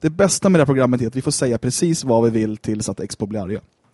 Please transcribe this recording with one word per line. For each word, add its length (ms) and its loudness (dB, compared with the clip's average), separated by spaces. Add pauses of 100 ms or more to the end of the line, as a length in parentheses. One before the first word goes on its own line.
det 80 0
bästa 400 0
med 100 6
det 20 6
här 40 4
programmet 360 2
är 60 -2
att 80 -6
vi 60 -4
får 100 -2
säga 260 0
precis 460 -2
vad 200 4
vi 60 6
vill 280 -2
tills 320 -6
att 100 -8
Expo 260 -8
blir 180 -6
arga. 160 -8 (340)